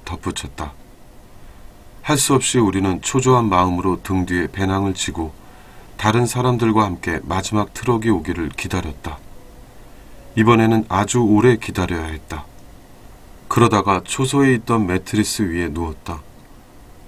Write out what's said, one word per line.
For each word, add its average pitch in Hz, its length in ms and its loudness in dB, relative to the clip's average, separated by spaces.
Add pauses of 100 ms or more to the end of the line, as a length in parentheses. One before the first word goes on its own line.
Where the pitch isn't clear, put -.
덧붙였다. 80 680 -8 (1300)
할 147 160 0
수 139 160 2
없이 131 260 2
우리는 95 420 0
초조한 123 480 2
마음으로 90 540 2
등 92 220 0
뒤에 90 220 0
배낭을 98 460 -2
지고 - 400 -6 (640)
다른 113 280 2
사람들과 117 600 2
함께 87 380 -4
마지막 98 500 -4
트럭이 117 360 0
오기를 85 400 0
기다렸다. 82 680 -8 (1160)
이번에는 113 500 6
아주 104 340 0
오래 104 360 6
기다려야 87 480 -4
했다. 78 400 -12 (1040)
그러다가 98 560 2
초소에 135 500 2
있던 110 320 0
매트리스 98 560 -2
위에 87 260 -2
누웠다. 80 520 -8 (880)